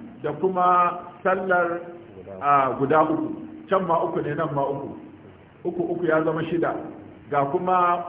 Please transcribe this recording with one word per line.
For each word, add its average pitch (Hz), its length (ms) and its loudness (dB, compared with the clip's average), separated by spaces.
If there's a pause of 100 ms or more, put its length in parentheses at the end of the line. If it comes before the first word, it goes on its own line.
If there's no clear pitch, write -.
(160)
da 151 160 -6
kuma 180 680 2 (220)
sallar, 180 600 2 (580)
a, 135 380 4
guda 139 260 4
uku. - 300 0 (340)
Can 190 200 0
ma 165 180 0
uku 240 160 -2
ne, 147 140 -4
nan 151 180 -4
ma 139 100 -2
uku. 139 340 -6 (680)
Uku, 175 180 -4
uku 170 240 -4
ya 160 160 4
zama 160 220 0
shida. 160 280 4 (540)
Ga 143 180 2
kuma 180 640 2